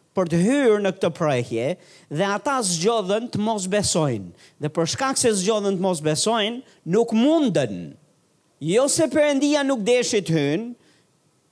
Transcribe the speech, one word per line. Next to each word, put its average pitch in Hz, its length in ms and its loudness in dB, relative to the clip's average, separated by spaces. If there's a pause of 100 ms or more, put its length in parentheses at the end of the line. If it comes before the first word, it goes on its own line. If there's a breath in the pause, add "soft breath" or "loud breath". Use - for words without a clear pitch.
(180 soft breath)
për 170 140 0
të 170 100 2
hyrë 240 400 4
në 190 140 0
këtë 180 180 0
prehje, 123 520 -2 (440 loud breath)
dhe 160 160 -2
ata 208 300 -2 (100)
zgjodhen 202 640 0
të - 120 -6
mos 214 280 -4
besojnë. 139 640 -2 (260 loud breath)
Dhe 147 160 -6
për 165 200 0
shkak 269 260 -2
se 240 180 2
zgjodhen 196 400 0
të 180 60 -2
mos 175 180 -2
besojnë, 214 560 0 (320 soft breath)
nuk 226 240 2
mundën. 160 800 2 (640)
Jo 208 320 2
se 320 220 2
Perëndia 294 500 2
nuk 269 240 -2
deshi 240 400 2
të 165 80 0
hynë, 156 320 0 (840 soft breath)